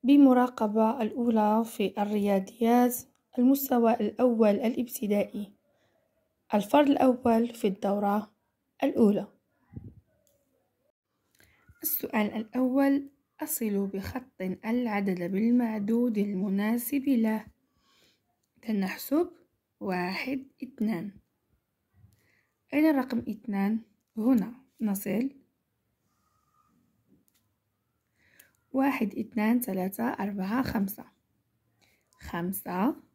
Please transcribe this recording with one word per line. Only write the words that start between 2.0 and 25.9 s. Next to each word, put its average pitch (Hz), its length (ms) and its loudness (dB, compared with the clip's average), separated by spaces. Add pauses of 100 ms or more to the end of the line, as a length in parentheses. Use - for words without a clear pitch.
الرياضيات، 214 920 2 (440)
المستوى 247 540 4
الأول 220 560 2
الابتدائي، 208 1040 -2 (1000)
الفرد 277 360 4
الأول 240 580 2
في - 200 -4
الدورة 202 640 -2 (520)
الأولى. 214 440 2 (2500)
السؤال 220 500 -2
الأول: 269 760 0 (300)
أصل 202 480 -4
بخط 196 540 -10 (240)
العدد 202 680 -2
بالمعدود 226 880 0
المناسب 208 880 -2
له. 220 380 0 (1200)
لنحسب: 220 600 -2 (500)
واحد، 190 680 -6 (160)
اثنان. 208 480 -6 (1600)
أين 302 120 4
الرقم 262 320 2
اثنان؟ 208 640 -4 (380)
هنا. 220 360 0 (280)
نصل: 208 480 -4 (3500)